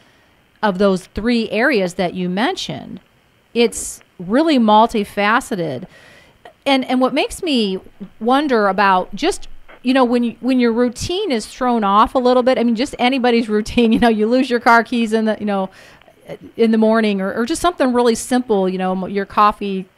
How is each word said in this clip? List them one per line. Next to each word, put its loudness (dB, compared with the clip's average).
of 0
those 2
three -2
areas 0
that -2
you -4
mentioned. -6
It's -2
really 2
multifaceted. 0
And, 0
and -2
what 0
makes -4
me -2
wonder 2
about 2
just, -4
you 0
know, 4
when 0
you, -6
when 0
your 2
routine -2
is -4
thrown -2
off 2
a 2
little 2
bit, 2
I 0
mean, 0
just -4
anybody's 0
routine, 2
<laughs> 2
you 2
know, 4
you 0
lose 0
your 0
car 4
keys -2
in 0
the, -2
you -8
know, -4
in 2
the 2
morning, 2
or, -4
or -4
just -4
something 0
really 2
simple, 0
you -4
know, -2
m-, -6
your -4
coffee, 0